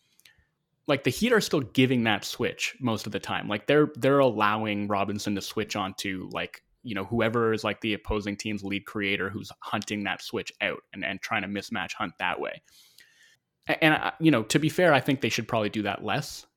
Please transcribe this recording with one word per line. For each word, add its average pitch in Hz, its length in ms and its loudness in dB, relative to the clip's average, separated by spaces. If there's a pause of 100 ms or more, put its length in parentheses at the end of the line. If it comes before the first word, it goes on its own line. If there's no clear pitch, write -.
(880)
like, 139 180 0
the 135 60 4
Heat 233 220 2
are 214 80 6
still 165 200 2
giving 127 440 4
that 107 220 2
switch - 520 -4
most 113 280 -2
of 104 60 -6
the 98 60 -4
time. 95 300 -4
Like, 104 180 -2
they're, 147 300 6
they're 135 220 4
allowing 107 680 2
Robinson 101 480 0
to 98 60 0
switch - 360 -4
on 95 240 -4
to, 92 300 -6
like, - 320 -8 (200)
you 120 120 -8
know, 98 100 -4
whoever 113 500 2
is, 104 100 -4
like, 104 160 -2
the 107 140 0
opposing 101 420 -2
team's 104 260 -6
lead 98 220 -6
creator 101 460 -2
who's 104 200 -10 (100)
hunting 104 440 -6
that 92 160 -4
switch - 400 -8
out 98 200 -2 (120)
and, 98 100 -10
and 95 200 -6
trying 110 180 -2
to 98 80 -6
mismatch 101 460 -6
hunt 95 240 -6
that 90 200 -2
way. - 220 -8 (1080)
A-, - 160 0
and, 156 120 6
uh, - 160 0 (100)
you 160 100 6
know, 117 120 4
to 147 160 0
be 151 100 2
fair, 175 240 4
I 135 80 6
think 135 220 0
they 113 80 0
should 113 180 -4
probably 107 220 0
do 110 140 -2
that 101 200 -4
less. 107 400 -4 (120)